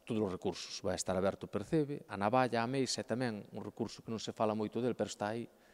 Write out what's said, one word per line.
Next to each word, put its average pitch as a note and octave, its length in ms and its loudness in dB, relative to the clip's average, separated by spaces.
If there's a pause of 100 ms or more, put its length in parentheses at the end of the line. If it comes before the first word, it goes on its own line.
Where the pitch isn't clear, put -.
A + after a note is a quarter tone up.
todos A2 160 2
os G2 80 2
recursos. - 560 -4
Vai F#2 80 2
estar F#2 240 0
aberto F#2 320 0
o - 20 -10
Percebe, C#3+ 540 0
a - 80 -10
navalla, A#2 480 4
a A#2 80 0
meixa, C3 320 0
e - 80 -10
tamén A2+ 400 0
un G#2 160 -8
recurso - 400 -6
que A2+ 80 -4
non G#2+ 80 -6
se - 80 -6
fala A2 240 4
moito G#2+ 240 0
del, A#2 160 2
pero G2+ 160 0
está G#2+ 240 -2
aí, A#2 160 -8 (240)